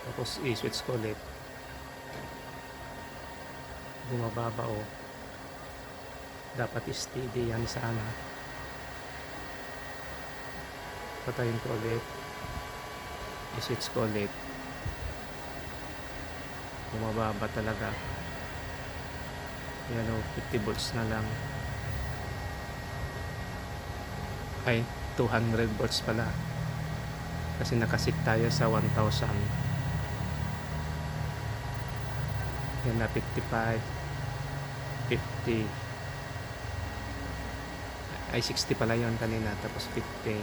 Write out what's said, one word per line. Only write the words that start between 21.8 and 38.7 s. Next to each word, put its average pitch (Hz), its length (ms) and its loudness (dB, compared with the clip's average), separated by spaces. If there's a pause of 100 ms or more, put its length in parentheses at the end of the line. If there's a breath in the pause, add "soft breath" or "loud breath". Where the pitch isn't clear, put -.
Ay, 120 240 6 (320)
two 123 80 8
hundred 113 480 6
volts 110 320 4
pala. 113 240 4 (1300)
Kasi 123 180 4
nakasit 113 460 6
tayo 113 240 8
sa 113 240 6
one 110 240 6
thousand. 107 400 6 (3500)
Yan 113 160 6
na, 110 80 6
fifty-five, 113 720 4 (1300)
fifty. 117 560 2 (2750)
Ay, 120 80 4
sixty - 400 2